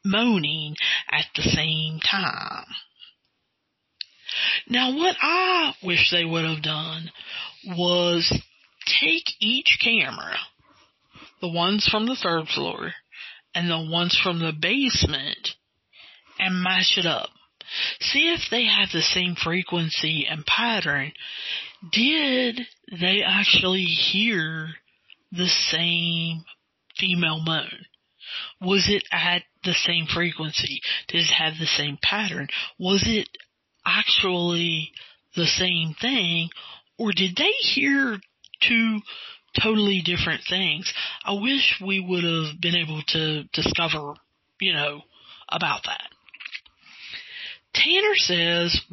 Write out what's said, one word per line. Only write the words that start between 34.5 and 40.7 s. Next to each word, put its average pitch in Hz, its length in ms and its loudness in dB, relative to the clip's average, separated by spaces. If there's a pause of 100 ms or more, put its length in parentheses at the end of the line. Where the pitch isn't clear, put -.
the 170 120 0
same 170 540 0
thing? 175 500 0 (480)
Or 220 140 0
did 180 240 0
they 359 240 2
hear 277 600 0 (420)
two 226 380 4 (600)
totally 208 400 2
different 165 460 -2
things? 180 440 -2 (320)